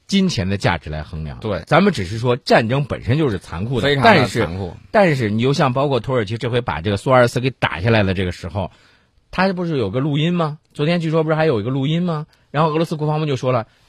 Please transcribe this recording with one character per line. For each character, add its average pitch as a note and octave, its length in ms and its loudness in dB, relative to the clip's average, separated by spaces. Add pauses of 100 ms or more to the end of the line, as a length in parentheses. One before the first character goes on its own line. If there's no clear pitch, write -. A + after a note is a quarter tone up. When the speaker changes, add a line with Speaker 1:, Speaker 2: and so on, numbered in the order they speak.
Speaker 1:
金 F#3+ 240 2
钱 F#2 200 -2
的 G2+ 80 -2
价 F2+ 200 0
值 D2+ 140 -10
来 D2+ 100 -6
衡 D#2 220 -10
量。 C#2 160 -10
Speaker 2:
对。 G2 260 -4
Speaker 1:
咱 D#3 160 4
们 G3+ 100 4
只 G#2+ 140 -4
是 G#2+ 140 -6
说 B2 180 0
战 C3+ 320 2
争 C#3 160 0
本 C#2+ 180 -6
身 B2+ 140 2
就 D3+ 140 2
是 F2+ 80 -4
残 F2+ 260 -8
酷 B2 160 -2
的， C#3 60 2
Speaker 2:
非 C#3+ 80 2
常 C3+ 80 0
的 F3+ 240 6
残 F#2 280 -2
酷。 F#2+ 220 -8 (140)
Speaker 1:
但 G3+ 160 4
是， - 20 4
但 D3 60 2
是 A#2 160 0
你 A2 100 0
就 C3 100 2
像 C#3 220 2
包 C#3+ 140 0
括 C3+ 120 0
土 C3 140 -6
耳 A#2 120 0
其 A2 120 -6
这 A#2 140 -4
回 A#2+ 100 0
把 D#2+ 180 -4
这 G2 120 -2
个 G2 60 0
苏 - 120 -4
阿 B2+ 80 6
尔 A#2+ 100 6
斯 B2+ 120 -2
给 C3 100 0
打 - 320 -4
下 A2+ 80 0
来 A2 140 4
的 F#2+ 100 0
这 F#2 100 -2
个 F2+ 80 -4
时 - 180 -10
候， F2+ 200 -6 (600)
他 F#3+ 220 0
不 F3 120 -4
是 D#3 140 -2
有 G2+ 100 0
个 A#2+ 100 -2
录 D3 200 0
音 F3 160 0
吗？ D#3 240 -2 (160)
昨 D3 100 -2
天 F3 140 0
据 D#3+ 100 -4
说 D#3+ 140 2
不 D#3 80 -2
是 D#3 40 0
还 D#3 120 2
有 A#2+ 120 2
一 G2 40 -4
个 B2 80 -4
录 C3+ 160 -2
音 E3+ 160 0
吗？ D#3 240 -4 (240)
然 D3+ 120 0
后 E3 60 2
俄 D3+ 60 -2
罗 E3 100 0
斯 E3 100 -6
国 D3+ 120 -2
防 D3+ 120 0
部 D#3 60 -2
就 C#3 100 -2
说 B2+ 160 -2
了 A#2+ 140 0 (240)